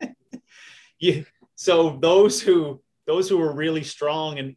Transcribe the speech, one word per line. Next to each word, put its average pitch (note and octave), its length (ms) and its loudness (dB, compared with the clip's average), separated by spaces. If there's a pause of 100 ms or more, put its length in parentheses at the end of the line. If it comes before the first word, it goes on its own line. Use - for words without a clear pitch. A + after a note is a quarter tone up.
<laughs> - 140 -12 (800)
You, D#3 280 -2 (300)
so E3 460 2
those G3 400 4
who, D#3+ 400 0 (240)
those F#3 220 -2
who G3 100 0
were D#3 160 0
really D#3 300 -4
strong D3+ 560 -6
and, C3+ 180 -12